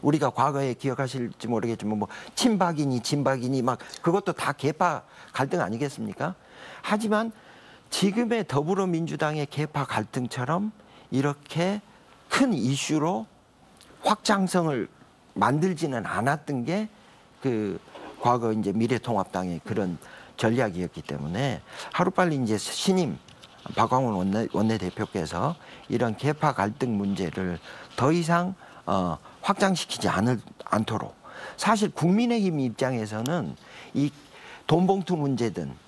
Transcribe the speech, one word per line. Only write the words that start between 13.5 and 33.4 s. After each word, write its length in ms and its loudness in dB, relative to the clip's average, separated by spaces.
확장성을 880 2
만들지는 720 2
않았던 580 -2
게 240 -2
그 380 -2
과거 320 4
이제 200 0
미래통합당의 920 0
그런 320 -2
전략이었기 680 0
때문에, 580 -4
하루빨리 440 2
이제 200 2
신임 640 0
박광원 380 2
원내-, 380 0
원내대표께서 1000 -2
이런 280 0
계파 380 0
갈등 420 0
문제를 640 -2
더 140 4
이상, 440 2
어, 320 0
확장시키지 680 0
않을, 320 2
않도록. 500 -2
사실 340 2
국민의힘 680 2
입장에서는 920 -2